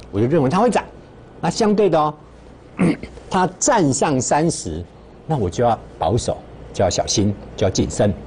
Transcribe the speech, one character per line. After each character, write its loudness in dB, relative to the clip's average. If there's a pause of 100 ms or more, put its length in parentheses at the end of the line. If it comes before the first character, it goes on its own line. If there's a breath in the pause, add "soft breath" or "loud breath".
(120)
我 0
就 2
认 2
为 2
它 2
会 4
涨。 0 (560)
那 -2
相 2
对 4
的 4
哦， 0 (600)
<clears throat> -2
它 2 (120)
站 4
上 0
三 2
十， -6 (440)
那 -2
我 0
就 -2
要 2 (200)
保 2
守， -2 (340)
就 0
要 4
小 -2
心， 0 (200)
就 0
要 2
谨 0
慎 2 (160)